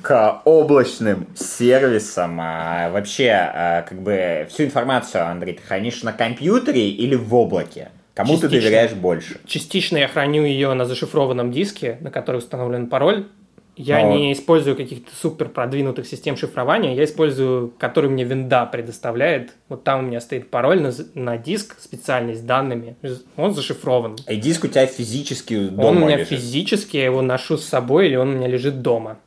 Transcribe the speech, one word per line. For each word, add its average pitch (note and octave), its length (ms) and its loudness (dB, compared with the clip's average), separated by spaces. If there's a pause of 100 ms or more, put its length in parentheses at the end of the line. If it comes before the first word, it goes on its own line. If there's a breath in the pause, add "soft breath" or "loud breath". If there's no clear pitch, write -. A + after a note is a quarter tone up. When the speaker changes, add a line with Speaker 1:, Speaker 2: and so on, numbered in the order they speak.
Speaker 1:
к A2 420 4
облачным C3+ 920 4
сервисам. A2+ 1040 2
А E2 500 -4
вообще, G#2 400 0
а, E2+ 520 2
как F#2 180 -14
бы, F2+ 480 -2
всю - 160 -4
информацию, B2 640 -2
Андрей, F2 260 -6
ты - 80 -14
хранишь G#2+ 420 -6
на A2+ 80 -4
компьютере B2+ 800 0
или C3 260 0
в A2+ 180 -2
облаке? F#2 580 0 (220)
Кому A#2 220 2
ты E3+ 60 0
Speaker 2:
Частично. C#3 180 2
Speaker 1:
доверяешь A2 340 4
больше? F2+ 540 -2
Speaker 2:
Частично F3 500 -2
я C#3 100 2
храню D3 360 0
ее C#3 300 2
на B2+ 120 0
зашифрованном B2+ 640 -2
диске, B2+ 500 -4
на C#3+ 100 -10
который B2+ 260 -4
установлен B2 500 -6
пароль. E3+ 380 0 (500)
Я C#3+ 260 0
Speaker 1:
Но G#2+ 160 4
Speaker 2:
не C#3+ 160 2
использую C#3 420 2
каких-то C3 340 -12 (100)
супер D#3 300 -4
продвинутых C3 560 -4
систем C#3 320 -6
шифрования, C#3+ 560 0
я C#3+ 120 2
использую, C3 760 0
который C#3 280 0
мне C3 160 0
винда B2+ 440 0
предоставляет. A#2+ 840 -4 (140)
Вот C3+ 160 -14
там C3+ 180 0
у B2+ 60 -4
меня A#2+ 140 -6
стоит B2 300 -10
пароль C3+ 280 2
на C#3 120 0
з-, D#3 240 -10
на A#2+ 240 -4
диск F3 400 -6
специальный B2 560 -6
с A2+ 60 -12
данными. A#2+ 560 -2 (380)
Он F3 200 0
зашифрован. B2 600 -2 (140)
Speaker 1:
И A2 60 -2
диск C#3+ 300 0
у - 20 -2
тебя C3+ 180 4
физически B2 680 -6
Speaker 2:
Он G2 200 -2
Speaker 1:
дома D#3 260 6
Speaker 2:
у D#3 40 6
меня D3 120 4
Speaker 1:
лежит? - 100 -2
Speaker 2:
физически, D3 680 -2
я C3+ 80 2
его C3 180 2
ношу C3 340 -2
с D3+ 80 -8
собой, C#3 440 2
или C3 60 0
он C3 140 2
у C3+ 40 -2
меня B2+ 140 -2
лежит B2+ 360 -2
дома. A2+ 440 -2